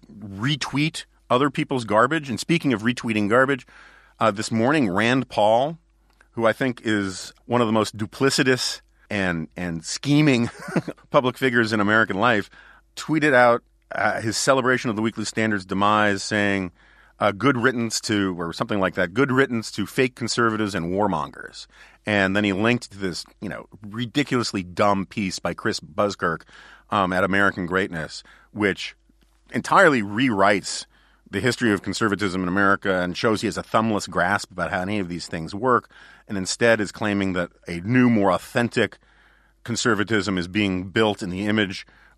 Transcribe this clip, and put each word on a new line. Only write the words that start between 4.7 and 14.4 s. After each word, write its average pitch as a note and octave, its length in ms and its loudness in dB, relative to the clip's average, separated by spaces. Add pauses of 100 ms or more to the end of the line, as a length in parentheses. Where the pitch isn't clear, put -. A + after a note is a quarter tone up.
Rand A#2 400 0
Paul, A#2+ 480 2 (540)
who A2+ 160 0
I G#2+ 60 4
think B2+ 300 -4
is G2+ 500 -2 (120)
one A#2+ 160 2
of A#2 60 4
the G#2+ 60 0
most A2 220 0
duplicitous C3 840 0 (340)
and, F2 400 -2
and F2 300 -8
scheming C#3 640 2 (300)
<laughs> - 300 -8
public B2+ 280 0
figures A#2+ 340 2
in A2 80 2
American G#2 400 4
life, A2 300 2 (480)
tweeted D3+ 360 0
out, A#2+ 300 6 (300)
uh, G2 260 0
his G#2+ 160 -4
celebration B2+ 540 2